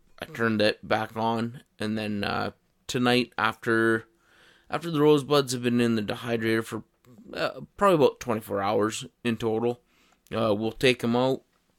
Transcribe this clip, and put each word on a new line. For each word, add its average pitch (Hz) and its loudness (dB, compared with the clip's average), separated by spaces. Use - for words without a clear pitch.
I - -12
turned 113 -2
it - -2
back 110 -4
on. 113 -4
And 110 -4
then, 104 -6
uh, 104 -4
tonight, 123 0
after, 113 0
after 165 -6
the 147 -2
rosebuds 143 4
have 123 -4
been 120 2
in 117 2
the 107 0
dehydrator 113 -2
for, 110 -10
uh, 143 -6
probably 196 4
about 139 4
twenty-four 107 -4
hours 107 0
in 117 -2
total, 117 -2
uh, 110 2
we'll 110 -2
take 127 2
'em 120 2
out 131 0